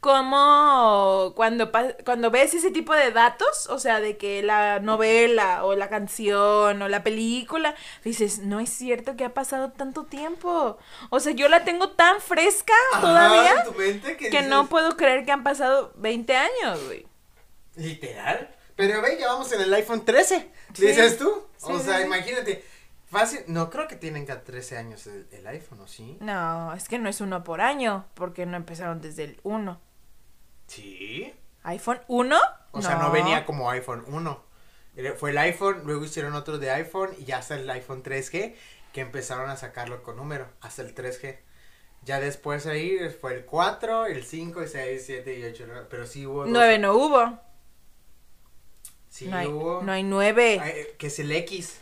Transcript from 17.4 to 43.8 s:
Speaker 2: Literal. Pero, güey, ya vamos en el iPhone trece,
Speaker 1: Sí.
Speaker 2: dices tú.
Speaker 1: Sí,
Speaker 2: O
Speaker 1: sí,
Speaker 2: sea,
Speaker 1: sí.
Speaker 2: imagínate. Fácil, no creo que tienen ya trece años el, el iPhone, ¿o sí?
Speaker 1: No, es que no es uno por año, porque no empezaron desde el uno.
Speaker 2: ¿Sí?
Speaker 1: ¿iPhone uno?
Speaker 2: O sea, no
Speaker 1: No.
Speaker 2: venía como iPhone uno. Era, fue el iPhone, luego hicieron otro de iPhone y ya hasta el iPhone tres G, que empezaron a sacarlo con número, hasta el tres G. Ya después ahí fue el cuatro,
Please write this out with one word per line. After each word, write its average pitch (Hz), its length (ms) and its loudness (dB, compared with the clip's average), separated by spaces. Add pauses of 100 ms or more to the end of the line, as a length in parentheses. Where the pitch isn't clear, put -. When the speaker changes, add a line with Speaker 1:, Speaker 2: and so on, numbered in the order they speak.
Speaker 2:
Literal. - 800 -8 (200)
Pero, 202 260 0
güey, 240 180 0
ya 247 100 -2
vamos 254 240 -4
en 214 80 -2
el 190 140 2
iPhone 220 300 0
trece, 339 460 4 (220)
Speaker 1:
Sí. 190 140 2
Speaker 2:
dices 226 320 6
tú. 403 280 0 (120)
Speaker 1:
Sí, - 100 -14
Speaker 2:
O 175 100 -2
Speaker 1:
sí, - 60 -4
Speaker 2:
sea, 190 140 0
Speaker 1:
sí. 190 60 0
Speaker 2:
imagínate. 190 600 -4 (440)
Fácil, 226 380 0
no 165 240 -4
creo 302 160 -6
que - 100 -14
tienen 151 300 -10
ya 131 160 -12
trece 123 340 -14
años 113 300 -14
el, 101 240 -16
el 98 160 -20
iPhone, 127 340 -16
¿o 98 60 -20
sí? 120 340 -20
Speaker 1:
No, 165 540 -6
es 185 140 -14
que 240 100 -6
no 226 100 -4
es 202 120 -6
uno 185 240 -6
por 165 160 -6
año, 233 440 0 (100)
porque 180 320 -8
no 175 100 -8
empezaron 170 440 -10
desde 151 240 -12
el 147 200 -16
uno. 202 360 -8 (880)
Speaker 2:
¿Sí? 104 680 -14 (300)
Speaker 1:
¿iPhone 233 460 -6
uno? 247 280 2 (360)
Speaker 2:
O 208 100 -6
sea, 180 140 0
no 165 80 0
Speaker 1:
No. - 80 2
Speaker 2:
venía 156 340 2
como 131 240 -4
iPhone 123 380 -6
uno. 151 340 -8 (540)
Era, 135 180 -8
fue 147 160 -6
el 143 80 0
iPhone, 175 460 0
luego 147 200 -6
hicieron 147 300 -8
otro 143 240 -8
de 135 140 -6
iPhone 165 460 -4
y 147 60 -18
ya 127 140 -6
hasta - 160 -10
el 135 160 -10
iPhone 127 320 -10
tres 135 300 -8
G, 214 220 -6 (380)
que 135 100 -12
empezaron 127 460 -10
a 135 80 -10
sacarlo 120 460 -14
con 113 140 -16
número, 139 320 -12 (120)
hasta - 220 -16
el 113 100 -14
tres 127 300 -12
G. 135 160 -14 (640)
Ya 139 180 -6
después 143 460 -6
ahí 160 320 -4 (220)
fue 127 140 -8
el 123 100 -12
cuatro, 220 600 -2